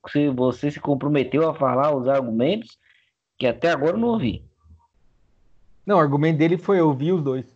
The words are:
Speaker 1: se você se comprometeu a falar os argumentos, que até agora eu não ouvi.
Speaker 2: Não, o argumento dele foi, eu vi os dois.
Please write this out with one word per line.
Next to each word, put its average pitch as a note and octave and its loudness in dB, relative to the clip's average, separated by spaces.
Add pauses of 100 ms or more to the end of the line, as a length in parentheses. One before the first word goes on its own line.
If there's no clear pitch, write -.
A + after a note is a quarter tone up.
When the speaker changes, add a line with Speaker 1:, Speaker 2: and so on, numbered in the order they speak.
Speaker 1:
se D3 0
você B2+ 0
se D3 -14
comprometeu C#3+ 0
a D3+ -4
falar C#3 0
os B2 -4
argumentos, C3+ -2 (600)
que C3 -2
até E3 0
agora D#3 0
eu G#3 -4
não A#3 -2
ouvi. C#3+ -4 (1400)
Speaker 2:
Não, G3+ 2
o E3+ 6
argumento D3+ 2
dele E3 2
foi, F#3+ 0
eu D#3 4
vi C#3+ -2
os E3+ 0
dois. C3 -4